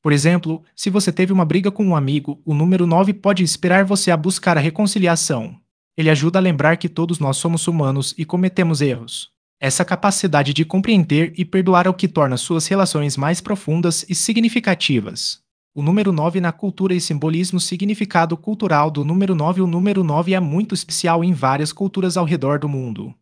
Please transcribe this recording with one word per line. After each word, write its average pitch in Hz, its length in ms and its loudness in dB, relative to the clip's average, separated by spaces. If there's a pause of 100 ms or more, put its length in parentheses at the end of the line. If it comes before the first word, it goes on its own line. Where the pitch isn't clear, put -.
Por 151 120 2
exemplo, 160 480 2 (140)
se - 160 -4
você 196 200 2
teve 185 220 0
uma 185 100 4
briga 180 280 0
com 202 120 -4
um 180 120 2
amigo, 143 500 -2
o 156 80 -2
número 175 320 2
nove 185 260 4
pode 196 300 0
inspirar 180 420 2
você 190 280 0
a 165 60 2
buscar 170 380 -2
a 147 60 2
reconciliação. 165 960 -2 (420)
Ele 156 140 2
ajuda 160 260 2
a 190 40 4
lembrar 165 360 2
que 175 100 -6
todos 165 300 -2
nós 135 200 -2
somos 165 300 -2
humanos 139 480 0
e 160 80 -6
cometemos 180 580 0
erros. 117 480 -4 (300)
Essa 139 240 0
capacidade 175 720 0
de 156 100 0
compreender 165 720 2
e 180 80 -4
perdoar 185 440 2
é - 20 4
o 185 40 0
que 185 140 -2
torna 135 300 0
suas 160 300 -2
relações 165 500 0
mais 160 240 -2
profundas 170 680 -2
e 180 60 -4
significativas. 196 1300 0 (340)
O 147 80 -6
número 196 300 2
nove 165 280 0
na 175 120 0
cultura 190 420 -2
e 175 80 0
simbolismo. 160 580 -2
Significado 180 760 -2
cultural 160 540 0
do 147 120 -4
número 185 300 0
nove. 170 260 0
O 185 60 2
número 185 380 0
nove 165 320 0
é 185 40 0
muito 180 360 -2
especial 170 480 -2
em 185 100 2
várias 139 400 -2
culturas 185 420 -2
ao 180 100 0
redor 143 340 0
do 147 100 -4
mundo. 120 420 -8 (100)